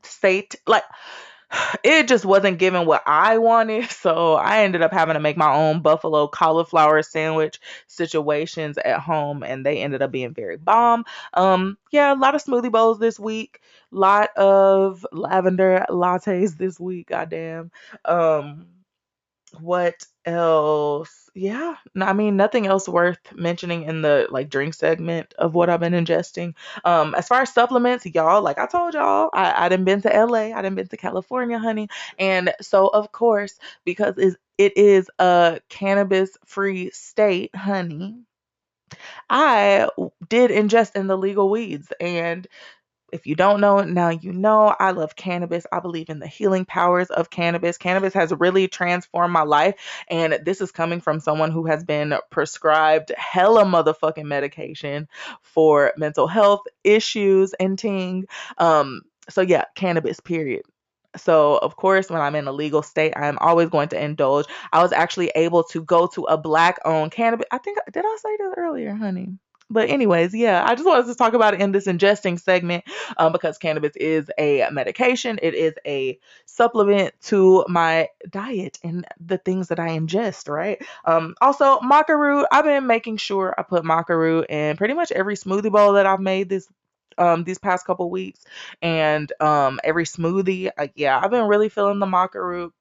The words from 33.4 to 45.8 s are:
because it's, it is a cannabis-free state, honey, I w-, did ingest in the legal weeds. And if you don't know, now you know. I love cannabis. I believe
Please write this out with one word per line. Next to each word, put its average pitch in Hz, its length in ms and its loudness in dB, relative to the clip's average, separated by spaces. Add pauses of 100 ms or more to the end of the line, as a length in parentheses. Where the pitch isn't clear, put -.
because 190 340 -2
it's, 190 180 2 (220)
it 196 200 2
is 196 320 6 (100)
a 175 400 4 (100)
cannabis-free 196 1200 -2
state, 202 640 -2
honey, 190 600 -6 (1120)
I 226 580 2 (100)
w-, 180 140 -8 (160)
did 240 240 4
ingest 214 440 2
in 190 120 -4
the 190 100 0
legal 196 320 0
weeds. 202 500 -6
And 170 480 -6 (640)
if - 160 -14
you 151 80 -4
don't 202 260 4
know, 202 200 4
now 175 280 0
you 165 240 -8
know. 214 440 4
I 190 140 0
love 165 240 -6
cannabis. 175 560 -6
I 175 80 -4
believe 165 300 -10